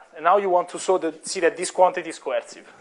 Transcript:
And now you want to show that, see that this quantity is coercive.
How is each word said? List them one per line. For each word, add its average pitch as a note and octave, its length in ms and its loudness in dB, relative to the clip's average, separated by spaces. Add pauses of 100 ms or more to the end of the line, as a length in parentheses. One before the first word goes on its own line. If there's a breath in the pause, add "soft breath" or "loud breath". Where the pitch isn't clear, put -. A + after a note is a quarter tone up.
(160)
And D#3 80 -16
now F3+ 140 4
you G3 120 0
want F3 200 2
to E3+ 100 -12
show F#3+ 200 2
that, D#3+ 280 -6
see F#3+ 140 -6
that E3 160 2
this F3 140 -6
quantity F3+ 380 2
is - 100 -14
coercive. - 460 -6 (160)